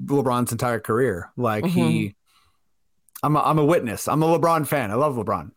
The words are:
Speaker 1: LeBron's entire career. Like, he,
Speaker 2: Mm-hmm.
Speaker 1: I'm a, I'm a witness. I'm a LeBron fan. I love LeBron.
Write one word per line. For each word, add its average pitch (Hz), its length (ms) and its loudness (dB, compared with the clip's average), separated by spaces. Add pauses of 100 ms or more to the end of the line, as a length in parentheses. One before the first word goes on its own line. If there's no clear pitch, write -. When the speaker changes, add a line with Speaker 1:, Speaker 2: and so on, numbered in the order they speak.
Speaker 1:
LeBron's 123 480 0
entire 117 260 -2
career. 110 560 -2
Like, 110 300 -2
he, 175 160 2
Speaker 2:
Mm-hmm. - 1400 -6
Speaker 1:
I'm 151 100 2
a, 143 60 2
I'm 151 160 2
a 151 80 4
witness. 131 420 0
I'm 151 160 0
a 156 40 2
LeBron 165 400 2
fan. 123 240 -2
I - 20 -4
love 139 220 0
LeBron. 101 420 -4